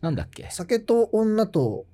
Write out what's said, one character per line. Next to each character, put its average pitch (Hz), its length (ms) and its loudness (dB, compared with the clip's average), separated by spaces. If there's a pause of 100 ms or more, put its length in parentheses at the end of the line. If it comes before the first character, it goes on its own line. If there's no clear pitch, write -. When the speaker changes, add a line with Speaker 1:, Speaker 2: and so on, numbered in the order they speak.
Speaker 1:
な 165 80 -2
ん 143 40 -2
だ 80 100 -4
っ - 40 -14
け？ - 220 -18
Speaker 2:
酒 214 300 -2
と 233 320 2
女 214 340 2
と、 123 480 -2